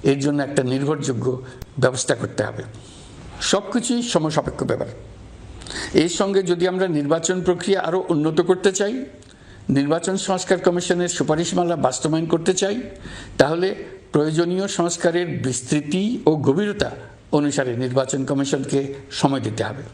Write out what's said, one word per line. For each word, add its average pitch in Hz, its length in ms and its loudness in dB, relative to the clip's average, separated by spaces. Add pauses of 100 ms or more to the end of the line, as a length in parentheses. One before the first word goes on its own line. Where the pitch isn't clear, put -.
(100)
এর 139 140 2
জন্য 147 140 2 (100)
একটা 139 140 0 (100)
নির্ভরযোগ্য 135 540 0 (560)
ব্যবস্থা 131 380 2
করতে 113 280 -4
হবে। 113 140 -10 (880)
সব 202 220 2
কিছুই 240 280 0 (140)
সময়সাপেক্ষ 156 460 2 (100)
ব্যাপার। - 180 -2 (1120)
এর 175 160 2
সঙ্গে 196 220 4 (100)
যদি 175 220 2
আমরা 185 140 2 (120)
নির্বাচন 165 380 0 (100)
প্রক্রিয়া 180 420 2
আরও 175 100 0 (140)
উন্নত 156 260 2 (120)
করতে 190 280 4
চাই, 208 160 0 (840)
নির্বাচন 165 380 2 (120)
সংস্কার 185 380 2
কমিশনের 175 500 2
সুপারিশমালা 170 600 2 (100)
বাস্তবায়ন 160 460 2
করতে 170 280 2
চাই, 202 160 0 (640)
তাহলে 165 280 4 (440)
প্রয়োজনীয় 170 540 2 (120)
সংস্কারের 175 500 0 (160)
বিস্তৃতি 147 580 0 (240)
ও - 40 8 (160)
গভীরতা 196 440 2 (480)
অনুসারে 143 340 0 (120)
নির্বাচন 131 440 0
কমিশনকে 139 520 0 (400)
সময় 139 260 2
দিতে 110 220 -4
হবে। 135 260 -10